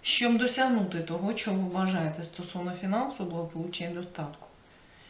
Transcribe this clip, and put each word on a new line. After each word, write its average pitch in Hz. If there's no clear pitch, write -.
щоб 233
досягнути 233
того, 170
чого 202
ви 185
бажаєте 175
стосовно 180
фінансового 196
благополуччя 170
і 170
достатку, 175